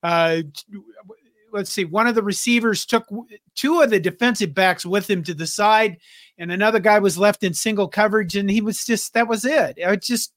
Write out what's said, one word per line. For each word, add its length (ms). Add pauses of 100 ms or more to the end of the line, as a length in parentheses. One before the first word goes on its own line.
Uh, 400 (1080)
let's 200
see, 120
one 220
of 80
the 80
receivers 640
took 220
w-, 180 (280)
two 280
of 80
the 100
defensive 540
backs 320
with 240
him 140
to 100
the 120
side, 520 (400)
and 140
another 280
guy 180
was 200
left 240
in 100
single 360
coverage, 480
and 140
he 120
was 240
just, 280
that 140
was 160
it. 320
It 100
was 200
just 300